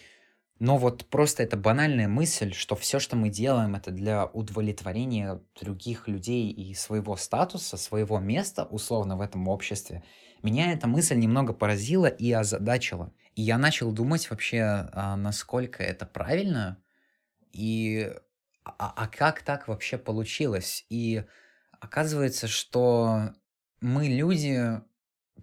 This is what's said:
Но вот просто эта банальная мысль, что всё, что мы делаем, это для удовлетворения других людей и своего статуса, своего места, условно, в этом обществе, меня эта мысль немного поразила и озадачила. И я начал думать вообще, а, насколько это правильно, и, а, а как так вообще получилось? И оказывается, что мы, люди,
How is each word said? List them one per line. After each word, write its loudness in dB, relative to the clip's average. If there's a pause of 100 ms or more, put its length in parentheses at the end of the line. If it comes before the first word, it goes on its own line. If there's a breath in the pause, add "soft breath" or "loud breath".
(600 loud breath)
Но 6
вот 2
просто 4
эта 0
банальная 4
мысль, 0
что -4
всё, 0
что -2
мы 4
делаем, 2
это -8
для 0
удовлетворения -2 (200)
других -8
людей -2
и -10
своего -4
статуса, -2
своего 0
места, -2
условно, -2
в -2
этом -4
обществе, -4 (400 loud breath)
меня 2
эта -2
мысль 4
немного 4
поразила 2
и 0
озадачила. 0 (220 soft breath)
И -2
я 2
начал 2
думать 0
вообще, 0
а, -4
насколько -4
это -6
правильно, 0 (760)
и, -2 (540)
а, -8
а -2
как 0
так -6
вообще -6
получилось? -4
И -2 (580 soft breath)
оказывается, -2
что 2 (500)
мы, 2
люди, 2 (600)